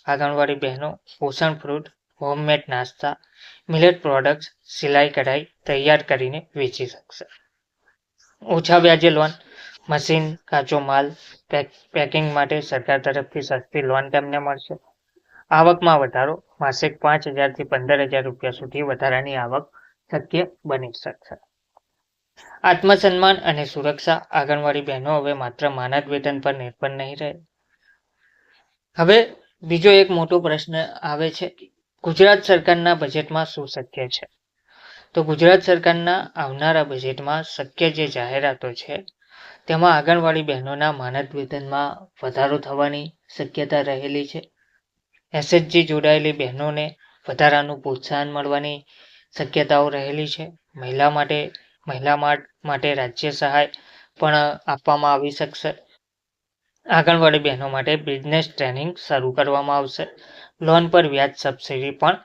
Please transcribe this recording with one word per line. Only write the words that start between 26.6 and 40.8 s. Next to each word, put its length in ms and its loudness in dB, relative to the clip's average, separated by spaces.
નહીં 280 -10
રહે. 180 -8
હવે 380 6
બીજો 280 4
એક 180 8
મોટો 300 2
પ્રશ્ન 420 -4
આવે 480 -6
છે, 260 -10
ગુજરાત 400 6
સરકારના 520 4
બજેટમાં 500 -4
શું 220 -10
શક્ય 400 -10
છે? 200 -10
તો 100 0
ગુજરાત 380 6
સરકારના 760 0
આવનારા 480 0
બજેટમાં 600 -6
શક્ય 480 -4
જે 160 -4
જાહેરાતો 680 -6
છે, 320 -12
તેમાં 300 4
આંગણવાડી 440 2
બહેનોના 500 -4